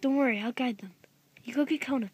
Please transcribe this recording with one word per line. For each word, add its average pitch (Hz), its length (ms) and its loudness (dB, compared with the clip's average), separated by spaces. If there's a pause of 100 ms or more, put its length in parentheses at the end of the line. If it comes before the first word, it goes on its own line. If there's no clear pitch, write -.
Don't 269 160 2
worry, 247 240 4
I'll 226 120 -4
guide 247 260 -2
them. 185 140 -16 (520)
You 233 100 -12
go 294 100 4
get 294 160 0
Kona. 254 340 -2